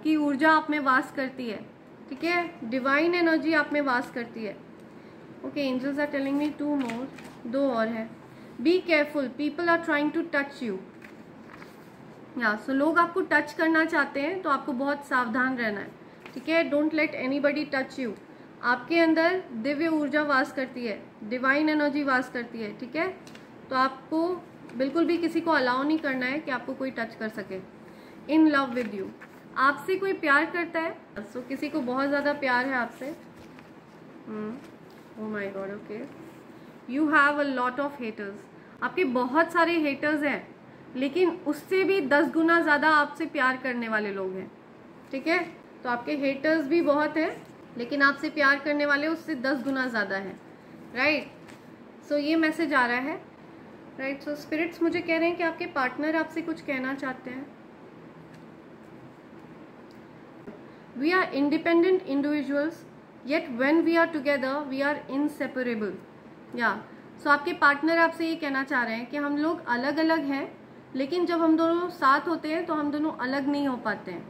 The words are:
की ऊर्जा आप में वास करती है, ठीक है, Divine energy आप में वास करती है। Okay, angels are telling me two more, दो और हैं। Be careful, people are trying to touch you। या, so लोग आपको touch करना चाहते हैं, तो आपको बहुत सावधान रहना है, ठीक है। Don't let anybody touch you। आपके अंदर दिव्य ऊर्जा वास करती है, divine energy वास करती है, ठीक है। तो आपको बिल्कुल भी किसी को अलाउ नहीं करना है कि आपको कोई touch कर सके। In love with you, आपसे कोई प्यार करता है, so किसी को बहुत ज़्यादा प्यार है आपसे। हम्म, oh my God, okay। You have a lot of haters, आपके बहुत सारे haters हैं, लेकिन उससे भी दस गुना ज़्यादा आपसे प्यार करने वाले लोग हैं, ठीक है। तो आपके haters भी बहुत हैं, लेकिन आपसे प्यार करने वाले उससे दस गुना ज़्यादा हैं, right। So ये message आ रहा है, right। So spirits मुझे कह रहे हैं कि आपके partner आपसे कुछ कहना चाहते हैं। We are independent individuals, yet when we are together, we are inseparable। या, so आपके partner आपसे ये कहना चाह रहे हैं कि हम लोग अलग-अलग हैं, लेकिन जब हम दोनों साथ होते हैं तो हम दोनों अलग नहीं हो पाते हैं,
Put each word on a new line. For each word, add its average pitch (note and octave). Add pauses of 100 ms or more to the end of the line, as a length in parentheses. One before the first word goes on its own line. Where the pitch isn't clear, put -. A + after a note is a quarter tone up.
की D#4
ऊर्जा D4
आप D#4
में D4+
वास C4+
करती B3+
है, G3+ (480)
ठीक C#4
है, E4
Divine C#4
energy D#4+
आप D4
में D4
वास B3+
करती A3+
है। G3 (880)
Okay, C#4
angels C4
are D4
telling C#4
me D4 (100)
two D4
more, A#3+ (400)
दो C#4
और A3+
हैं। A3+ (520)
Be D4+ (100)
careful, D4 (100)
people D4+
are E4
trying D4
to D#4+ (100)
touch C#4
you। G#3 (1600)
या, A3+ (140)
so -
लोग D4
आपको E4+
touch -
करना D#4+
चाहते C#4+
हैं, F4+
तो D#4+
आपको C#4
बहुत C#4
सावधान B3+
रहना G#3
है, - (440)
ठीक B3+
है। D#4+
Don't D4+
let D4+
anybody C#4+
touch C4+
you। A#3 (520)
आपके B3
अंदर E4 (120)
दिव्य C#4+
ऊर्जा D4+
वास C#4+
करती B3
है, G#3+ (240)
divine C4
energy D4
वास C4
करती A#3
है, G#3
ठीक B3
है। F4 (640)
तो C4
आपको C4+ (500)
बिल्कुल C#4
भी E4+
किसी E4+
को E4
अलाउ C4
नहीं D#4
करना C4
है C4+
कि D#4
आपको B3+
कोई C4
touch A3+
कर A3
सके। F#3+ (680)
In D#4
love C#4
with A3+
you, F#3+ (500)
आपसे C#4+
कोई G4
प्यार D4
करता E4+
है, E4 (300)
so B3
किसी C#4
को D#4
बहुत B3+
ज़्यादा C#4+
प्यार B3+
है C4+
आपसे। B3+ (1120)
हम्म, G#3+ (580)
oh A3
my G3+ (100)
God, G3
okay। G#3 (880)
You C4+
have D4
a C#4+
lot B3
of -
haters, G#3+ (440)
आपके B3
बहुत B3+
सारे E4+
haters D4
हैं, C4 (500)
लेकिन C#4+ (160)
उससे E4
भी G4
दस C#4+
गुना E4
ज़्यादा D4+
आपसे D4
प्यार B3+
करने A#3+
वाले G#3+
लोग F#3+
हैं, F#3 (600)
ठीक C4+
है। E4+ (460)
तो B3+
आपके A#3+
haters C#4
भी E4+
बहुत D4
हैं, D#4+ (480)
लेकिन C#4
आपसे C#4+
प्यार C#4+
करने D4
वाले C#4+
उससे D#4+
दस C4
गुना C4+
ज़्यादा G3+
हैं, F#3+ (580)
right। C#4 (800)
So -
ये D4+
message D#4
आ C4
रहा A#3+
है, C#4 (840)
right। C4+
So D4
spirits E4
मुझे E4+
कह E4
रहे E4
हैं F4
कि F4
आपके E4
partner D4
आपसे D#4+
कुछ D#4+
कहना C4
चाहते C4
हैं। C4+ (3500)
We D4
are F#4
independent E4+
individuals, C#4+ (400)
yet D4+
when D4
we E4
are E4
together, C#4 (160)
we C4+
are C#4+ (120)
inseparable। B3+ (640)
या, A3+ (420)
so -
आपके C#4+
partner D4+
आपसे E4
ये E4
कहना C#4
चाह C4
रहे A3
हैं A#3+
कि C#4+
हम C#4+
लोग D#4+
अलग-अलग D4
हैं, C#4 (440)
लेकिन D4
जब E4+
हम D#4+
दोनों E4+
साथ D4
होते D#4
हैं E4
तो E4
हम D4
दोनों D4+
अलग C4
नहीं C#4+
हो B3+
पाते G#3
हैं, F3